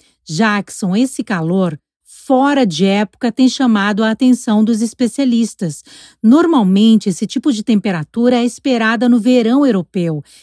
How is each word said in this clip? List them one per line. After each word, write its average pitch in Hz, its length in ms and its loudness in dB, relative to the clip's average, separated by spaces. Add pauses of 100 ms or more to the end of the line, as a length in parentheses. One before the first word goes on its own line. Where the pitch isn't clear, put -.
(240)
Jackson, 196 720 -4
esse 254 260 -2
calor 175 560 -4 (260)
fora 269 600 0
de 170 180 -2
época 202 460 -2
tem 254 180 2
chamado 214 540 0
a 220 80 0
atenção 220 540 0
dos 214 180 0
especialistas. 233 1000 -4 (360)
Normalmente, 220 880 4
esse 190 180 -4
tipo 269 260 -2
de 214 100 -6
temperatura 220 760 -2
é 240 80 0
esperada 233 640 -2
no 240 120 4
verão 247 440 2
europeu, 170 580 -2 (200)